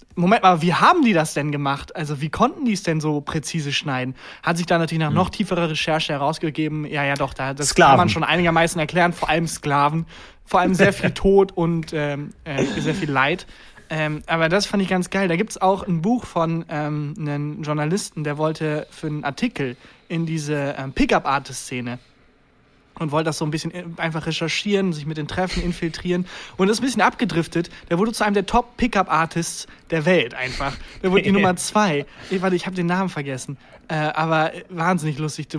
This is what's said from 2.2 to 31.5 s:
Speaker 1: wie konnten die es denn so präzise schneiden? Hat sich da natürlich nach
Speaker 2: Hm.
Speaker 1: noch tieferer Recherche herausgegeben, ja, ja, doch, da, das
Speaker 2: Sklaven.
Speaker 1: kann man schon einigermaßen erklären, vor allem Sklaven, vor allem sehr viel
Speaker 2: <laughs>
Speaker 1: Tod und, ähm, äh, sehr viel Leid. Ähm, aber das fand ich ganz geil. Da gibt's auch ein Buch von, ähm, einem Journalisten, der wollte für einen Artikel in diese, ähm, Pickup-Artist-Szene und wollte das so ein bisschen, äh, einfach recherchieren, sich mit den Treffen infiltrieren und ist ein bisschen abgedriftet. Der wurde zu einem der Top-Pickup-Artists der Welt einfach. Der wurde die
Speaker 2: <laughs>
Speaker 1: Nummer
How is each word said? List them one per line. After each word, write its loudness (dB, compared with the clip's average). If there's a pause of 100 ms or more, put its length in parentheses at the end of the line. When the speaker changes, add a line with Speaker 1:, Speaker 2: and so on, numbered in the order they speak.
Speaker 1:
wie -2
konnten 0
die 2
es -4
denn 0
so 0
präzise -4
schneiden? -4 (300)
Hat 2
sich -2
da 4
natürlich 0
nach 0
Speaker 2:
Hm. 0
Speaker 1:
noch 4
tieferer -2
Recherche -2
herausgegeben, -2
ja, -4
ja, 0
doch, -4
da, -4
das -2
Speaker 2:
Sklaven. 8
Speaker 1:
kann 10
man 4
schon 0
einigermaßen 2
erklären, 2
vor -4
allem 0
Sklaven, 0 (380)
vor 2
allem 4
sehr 6
viel -2
Speaker 2:
<laughs> -8
Speaker 1:
Tod 4
und, -2
ähm, -4 (140)
äh, -4 (180)
sehr -2
viel -4
Leid. 0 (420)
Ähm, -4
aber 2
das 2
fand 0
ich -2
ganz 0
geil. 0
Da 2
gibt's -2
auch 2
ein 0
Buch 0
von, -2
ähm, -4
einem -6
Journalisten, -2
der -4
wollte -2
für -8
einen -6
Artikel -4 (300)
in -2
diese, -4
ähm, -8
Pickup-Artist-Szene -2 (1040)
und -4
wollte 0
das -2
so -2
ein -2
bisschen, -6
äh, -10 (140)
einfach -4
recherchieren, 0
sich -8
mit -6
den -4
Treffen -2
infiltrieren -2 (300)
und 4
ist 2
ein 0
bisschen 0
abgedriftet. 0 (220)
Der 2
wurde 2
zu -4
einem 2
der 0
Top-Pickup-Artists 0 (240)
der 0
Welt 4
einfach. -6 (260)
Der 0
wurde 4
die 2
Speaker 2:
<laughs> -
Speaker 1:
Nummer 4